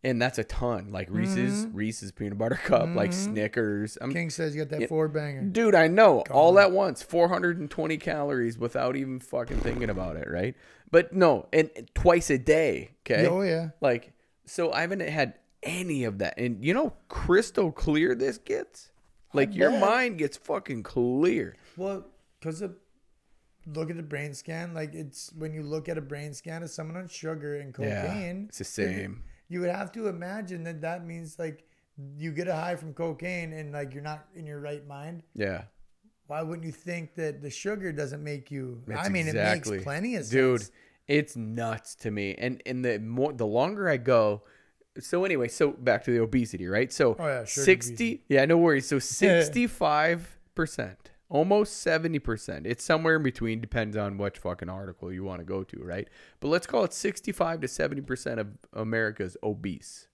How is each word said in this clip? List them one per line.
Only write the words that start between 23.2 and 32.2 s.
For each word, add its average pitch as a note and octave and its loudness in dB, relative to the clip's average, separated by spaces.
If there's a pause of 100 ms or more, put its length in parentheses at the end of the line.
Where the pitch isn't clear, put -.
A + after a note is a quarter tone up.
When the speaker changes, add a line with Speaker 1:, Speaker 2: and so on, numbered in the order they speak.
Speaker 2:
look D#3+ -6
at E3+ -8
the E3+ -10
brain D3 -8
scan. E3 -10
Like, D#3 -8
it's, D3+ -14
when D#3 -10
you D#3 -8
look D3 -6
at D#3+ -4
a - -10
brain D3 -10
scan E3 -12
of D#3 -12
someone D#3+ -10
on F#3 -12
sugar D3 -8
and C#3 -14
Speaker 1:
Yeah, G#2 -4
Speaker 2:
cocaine, F#2+ -6
Speaker 1:
it's - -18
the G2+ -8
Speaker 2:
it, - -8
Speaker 1:
same. A#2+ -6 (260)
Speaker 2:
you F3 -6
would F3 -2
have F#3 -6
to A3 -6
imagine F3+ -8
that E3 -10
that E3+ -6
means, E3 -14
like, D#3+ -8 (500)
you D#3+ -6